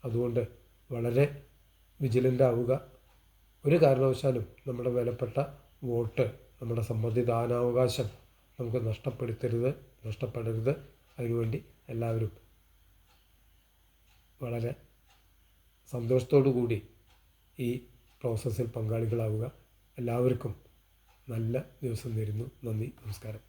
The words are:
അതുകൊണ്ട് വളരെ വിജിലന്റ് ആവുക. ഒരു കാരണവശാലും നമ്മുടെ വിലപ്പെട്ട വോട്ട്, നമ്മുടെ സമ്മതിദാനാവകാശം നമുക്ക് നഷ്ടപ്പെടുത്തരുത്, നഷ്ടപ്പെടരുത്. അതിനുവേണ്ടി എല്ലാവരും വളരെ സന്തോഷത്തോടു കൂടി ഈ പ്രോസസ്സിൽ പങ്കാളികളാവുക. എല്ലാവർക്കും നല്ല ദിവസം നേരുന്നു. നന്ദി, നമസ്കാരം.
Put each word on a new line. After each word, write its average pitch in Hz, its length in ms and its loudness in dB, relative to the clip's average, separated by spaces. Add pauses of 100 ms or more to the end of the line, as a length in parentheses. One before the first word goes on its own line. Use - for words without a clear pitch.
അതുകൊണ്ട് 120 380 0 (480)
വളരെ 120 360 2 (760)
വിജിലന്റ് 127 480 4
ആവുക. 120 240 2 (920)
ഒരു 147 140 6
കാരണവശാലും 131 680 4 (200)
നമ്മുടെ 123 320 -2
വിലപ്പെട്ട 117 400 -2 (460)
വോട്ട്, 120 420 0 (320)
നമ്മുടെ 117 260 -4
സമ്മതിദാനാവകാശം 120 1200 0 (520)
നമുക്ക് 120 260 -2
നഷ്ടപ്പെടുത്തരുത്, 117 840 -2 (320)
നഷ്ടപ്പെടരുത്. 113 720 -2 (400)
അതിനുവേണ്ടി 117 480 -2 (280)
എല്ലാവരും 113 420 -2 (2000)
വളരെ 120 300 -4 (1200)
സന്തോഷത്തോടു 127 560 4
കൂടി 120 280 2 (800)
ഈ 120 120 -2 (480)
പ്രോസസ്സിൽ 117 500 -2
പങ്കാളികളാവുക. 113 800 -2 (520)
എല്ലാവർക്കും 120 560 0 (720)
നല്ല 113 300 -2 (240)
ദിവസം 117 340 -6
നേരുന്നു. 107 300 -4 (180)
നന്ദി, 113 240 -4 (100)
നമസ്കാരം. 107 520 -12